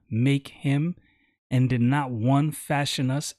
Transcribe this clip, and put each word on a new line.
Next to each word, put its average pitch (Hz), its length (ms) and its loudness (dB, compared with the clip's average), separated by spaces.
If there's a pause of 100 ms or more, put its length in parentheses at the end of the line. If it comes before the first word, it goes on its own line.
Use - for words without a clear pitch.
(100)
make 139 380 0
him? 147 480 -2 (560)
And 127 180 4
did 123 120 0
not 131 280 2
one 131 400 2
fashion 143 640 -2
us 143 280 -6